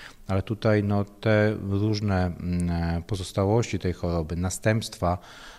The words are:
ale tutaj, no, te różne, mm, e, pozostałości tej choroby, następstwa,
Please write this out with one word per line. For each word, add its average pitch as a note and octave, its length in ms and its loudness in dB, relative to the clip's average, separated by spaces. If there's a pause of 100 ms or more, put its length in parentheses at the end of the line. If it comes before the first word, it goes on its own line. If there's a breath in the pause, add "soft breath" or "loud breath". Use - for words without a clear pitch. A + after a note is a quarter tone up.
(260 loud breath)
ale F#2+ 160 0
tutaj, G#2+ 420 2
no, G2+ 200 0
te G#2+ 520 2 (140)
różne, G2+ 560 2
mm, F2 440 -2
e, E2+ 360 0
pozostałości G2+ 720 0
tej F2+ 140 -2
choroby, E2+ 440 -2
następstwa, F2+ 800 0 (400 loud breath)